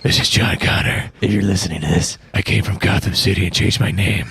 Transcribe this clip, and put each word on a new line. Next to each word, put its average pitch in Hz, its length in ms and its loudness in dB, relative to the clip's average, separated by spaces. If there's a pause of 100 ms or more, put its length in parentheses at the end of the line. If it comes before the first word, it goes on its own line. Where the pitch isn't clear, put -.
This - 160 2
is - 100 0
John - 280 2
Connor. - 540 -2 (100)
If 101 100 0
you're 104 120 2
listening 92 380 -2
to 78 60 -4
this, 80 300 0 (160)
I - 80 0
came 104 220 0
from 98 160 -2
Gotham 98 340 0
City 92 320 2
and 87 80 -2
changed - 260 0
my 101 120 2
name. 98 380 0